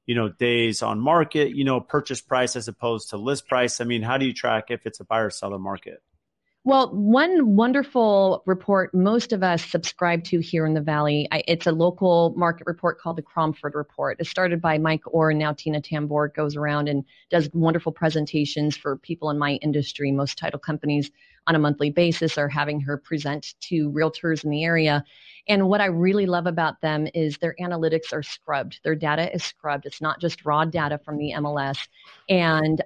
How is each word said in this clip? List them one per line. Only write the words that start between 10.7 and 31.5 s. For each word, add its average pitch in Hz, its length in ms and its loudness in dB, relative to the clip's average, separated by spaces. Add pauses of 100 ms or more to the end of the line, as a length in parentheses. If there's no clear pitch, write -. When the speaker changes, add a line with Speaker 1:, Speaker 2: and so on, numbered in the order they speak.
Speaker 2:
the 156 80 2
Valley, 147 500 0
I, 160 160 0
it's 170 200 0
a 170 60 4
local 170 680 4
market 170 280 0
report 170 320 -2
called 170 180 -6
the 156 60 -6
Cromford 156 520 -4
Report. 143 440 -4
It's 165 120 -6
started 175 320 0
by 160 160 2
Mike 156 260 0
Orr, 160 240 2
and 151 100 2
now 151 140 0
Tina 151 300 -4
Tambor 147 520 -2
goes 147 220 -2
around 147 320 -2
and 139 160 -2 (240)
does 156 240 2
wonderful 165 400 2
presentations 151 840 0
for 139 180 -4
people 156 320 -8
in 147 100 -2
my 143 180 0
industry. 143 540 -2
Most 139 280 -2
title 156 200 -6
companies 147 520 -2 (360)
on 165 80 2
a 160 40 4
monthly 147 320 2
basis 165 480 2
are 147 100 0
having 147 320 -2
her 143 160 -4
present 147 640 -6
to 156 300 -2
realtors 156 520 -2
in 151 60 -4
the 151 160 -2
area. 156 400 2 (420)
And 196 220 2
what 208 140 2
I 196 40 2
really 190 380 2
love 175 220 0
about 165 340 -2
them 151 320 -2
is 156 240 -2
their 165 240 -4
analytics 165 540 -2
are 151 80 -4
scrubbed. - 640 -6
Their 160 100 0
data 156 400 0
is 170 100 -4
scrubbed. 143 400 -6
It's - 160 -14
not 156 180 -2
just 160 280 -4
raw 151 180 2
data 151 400 -2
from 151 140 -8
the 147 160 -4
M 151 100 -4
L 147 140 -4